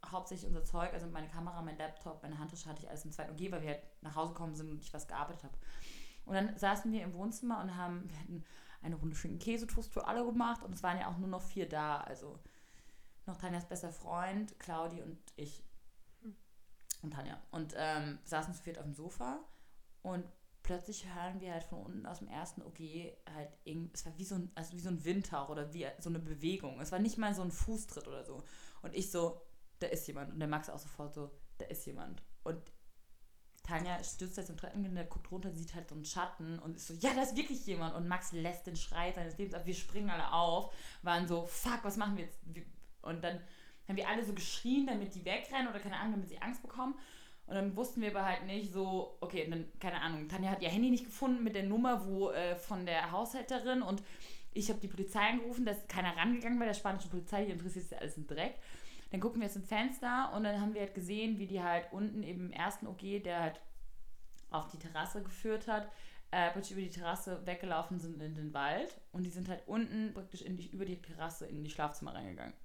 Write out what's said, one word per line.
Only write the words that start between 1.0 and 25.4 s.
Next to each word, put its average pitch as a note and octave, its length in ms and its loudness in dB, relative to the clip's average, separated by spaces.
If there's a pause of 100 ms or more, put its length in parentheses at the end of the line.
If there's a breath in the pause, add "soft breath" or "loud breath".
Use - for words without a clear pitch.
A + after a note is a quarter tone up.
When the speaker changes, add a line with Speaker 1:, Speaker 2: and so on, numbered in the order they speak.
Speaker 1:
meine D#3 200 -4
Kamera, E3+ 340 -4
mein D#3 160 -6
Laptop, D#3 440 -6
meine D3+ 160 -6
Handtasche D#3+ 300 -6
hatte D3 140 -6
ich - 60 -10
alles D3 160 -6
im D3+ 80 -6
zweiten - 200 -6
O - 20 -8
G, F3+ 160 -2
weil E3 120 -2
wir D#3 80 -2
halt D3 120 -2 (200)
nach D3+ 120 -8
Hause D#3+ 200 2
gekommen E3 200 -2
sind D#3 160 -4
und D3+ 100 -4
ich - 140 -6
was D3+ 140 -6
gearbeitet D#3+ 360 -2
hab. - 120 -4 (720 loud breath)
Und G3 80 0
dann G3+ 220 4
saßen G#3 360 4
wir G#3+ 100 2
im F3+ 100 -2
Wohnzimmer A3 480 0
und F3+ 160 -2
haben, F3+ 320 -2
wir D#3 100 -6
hatten E3+ 260 -6 (360 loud breath)
eine E3 160 -2
Runde D3+ 200 0
Schinken-Käsetoast A3+ 760 0
für - 140 2
alle A#3+ 180 4
gemacht A#3+ 380 2
und F#3+ 120 -6
es - 80 -4
waren F3+ 160 4
ja - 120 0
auch F3 80 0
nur F#3+ 100 0
noch F#3 140 0
vier F3+ 260 2
da, D3+ 320 2
also C#3 380 -8 (880 loud breath)
noch F#3 100 -6
Tanjas F3 300 -2
bester F3+ 260 -4
Freund, F#3 680 -2
Claudi E3+ 440 -4
und D#3+ 160 -8 (180)
ich. D3 260 -6 (600)
Speaker 2:
Hm. G#3+ 120 -10 (680)
Speaker 1:
Und D3+ 100 -6
Tanja. C#3 260 -6 (120)
Und, D#3 260 -4
ähm, D3+ 480 0
saßen D#3+ 300 -2
zu - 80 -12
viert E3+ 160 -8
auf D3 60 -8
dem D3 100 -4
Sofa A#3 440 -4 (640 soft breath)
und F3+ 220 -2 (380)
plötzlich F3+ 520 0
hören F#3 260 -4
wir F#3 120 -6
halt E3 120 -2
von - 180 -6
unten F3+ 240 -8
aus E3 140 -6
dem G2+ 80 -8
ersten D#3 340 -8
O E3+ 80 -12
G E3 420 -8 (220)
halt D3 160 -6 (140)
irgend-, E3 280 -4
es - 140 -6
war D#3+ 120 -6
wie F#3+ 60 -4
so F#3+ 120 -4
ein, F3+ 180 -2
also E3 180 -6
wie F3 80 -8
so F3+ 100 -4
ein D#3+ 140 0
Windhauch E3+ 460 2